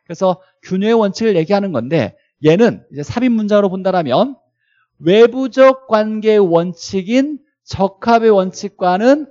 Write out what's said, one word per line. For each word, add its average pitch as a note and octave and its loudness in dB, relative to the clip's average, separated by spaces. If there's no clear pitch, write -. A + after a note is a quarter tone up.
그래서 F3+ -4
균형의 G3+ -2
원칙을 G#3+ 0
얘기하는 G3 -2
건데 B2 -4
얘는 E3 2
이제 C#3+ -12
삽입 A#3+ -2
문장으로 G#3 0
본다라면 F#3 -2
외부적 B3 2
관계의 G#3+ 0
원칙인 F#3+ -2
적합의 A3+ 0
원칙과는 G3+ 0